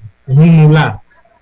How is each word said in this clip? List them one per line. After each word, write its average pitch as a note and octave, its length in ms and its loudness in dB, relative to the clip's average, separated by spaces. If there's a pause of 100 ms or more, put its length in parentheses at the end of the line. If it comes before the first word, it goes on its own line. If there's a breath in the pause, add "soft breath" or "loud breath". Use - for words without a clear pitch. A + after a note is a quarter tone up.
(280)
es C3+ 100 -2
un D#3+ 120 2
mulá. D3+ 520 0 (400 soft breath)